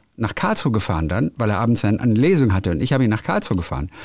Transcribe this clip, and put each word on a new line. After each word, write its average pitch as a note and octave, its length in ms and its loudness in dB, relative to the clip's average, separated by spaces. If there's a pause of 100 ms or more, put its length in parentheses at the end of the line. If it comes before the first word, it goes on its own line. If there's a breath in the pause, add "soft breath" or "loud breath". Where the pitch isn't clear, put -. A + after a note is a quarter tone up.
(160)
nach A2+ 200 -6
Karlsruhe F#3+ 380 -2
gefahren D#2+ 340 0
dann, A#2 300 -2
weil A2+ 120 0
er G2 100 0
abends A#2 260 2
ein, G#2+ 160 2
eine A#2 120 2
Lesung C3+ 400 4
hatte F#2 180 0
und E2+ 100 -2
ich B2+ 100 -2
habe C3 140 2
ihn A2 40 2
nach G#2+ 140 -2
Karlsruhe G3+ 320 -2
gefahren, D2+ 340 -4 (160 loud breath)